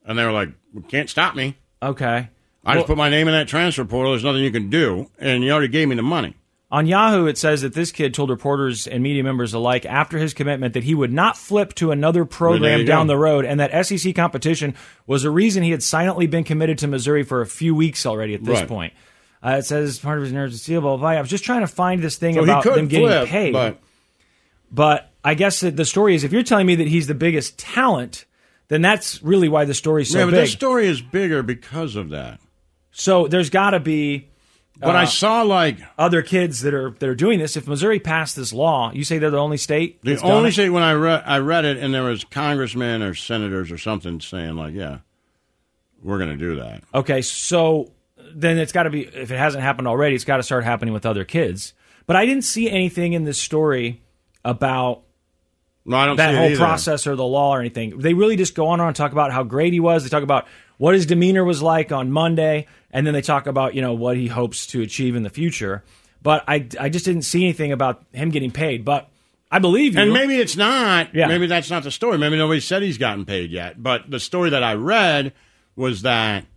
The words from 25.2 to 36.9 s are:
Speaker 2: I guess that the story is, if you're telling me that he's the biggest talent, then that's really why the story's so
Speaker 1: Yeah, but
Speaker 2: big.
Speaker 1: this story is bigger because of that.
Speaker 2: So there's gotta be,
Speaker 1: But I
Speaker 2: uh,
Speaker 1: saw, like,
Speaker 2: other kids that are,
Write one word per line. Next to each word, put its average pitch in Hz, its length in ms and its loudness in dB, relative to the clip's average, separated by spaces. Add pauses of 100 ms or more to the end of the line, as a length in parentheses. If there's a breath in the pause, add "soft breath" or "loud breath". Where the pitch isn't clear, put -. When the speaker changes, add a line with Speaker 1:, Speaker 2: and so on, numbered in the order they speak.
Speaker 2:
I 151 120 2
guess 185 240 2
that 170 180 -2
the 160 80 0
story 196 300 4
is, 143 80 0
if 143 100 -2
you're 233 100 2
telling 208 220 4
me 180 100 4
that 165 120 2
he's 160 180 2
the 143 80 -4
biggest 156 460 -2
talent, 208 680 -2 (440)
then 156 120 2
that's 196 400 0
really 180 260 4
why 151 180 2
the 139 100 -2
story's 151 340 0
so 165 80 0
Speaker 1:
Yeah, 185 80 4
but 175 60 2
Speaker 2:
big. 175 100 6
Speaker 1:
this 135 100 2
story 247 360 0
is 151 120 0
bigger 151 440 -2
because 123 520 -6
of 92 140 -8
that. 65 300 -10 (580)
Speaker 2:
So 180 300 4
there's 165 220 0
gotta 196 320 2
be, 147 480 -2 (500)
Speaker 1:
But 170 160 2
I 175 80 6
Speaker 2:
uh, - 20 4
Speaker 1:
saw, 220 360 2
like, 180 380 2 (180)
Speaker 2:
other 170 240 4
kids 175 400 0
that 143 120 0
are, 131 260 -4